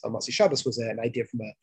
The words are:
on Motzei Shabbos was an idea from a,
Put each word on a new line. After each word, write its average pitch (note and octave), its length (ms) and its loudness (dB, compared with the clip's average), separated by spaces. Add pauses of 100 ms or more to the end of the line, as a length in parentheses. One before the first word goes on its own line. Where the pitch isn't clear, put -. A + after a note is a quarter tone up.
on A2 80 -2
Motzei B2 200 -4
Shabbos F3 320 4
was A#2+ 140 -2
an A2+ 220 -2
idea A#2 260 0
from A#2+ 140 -6
a, A2 120 -10 (100)